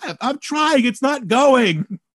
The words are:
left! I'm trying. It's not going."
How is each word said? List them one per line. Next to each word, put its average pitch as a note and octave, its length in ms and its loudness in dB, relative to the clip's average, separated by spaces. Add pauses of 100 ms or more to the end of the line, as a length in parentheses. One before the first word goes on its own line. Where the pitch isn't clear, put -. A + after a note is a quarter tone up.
left! E3 180 -10
I'm C#4 200 -4
trying. D4+ 440 0
It's A#3+ 160 -2
not C4+ 260 -2
going." A3 720 2 (200)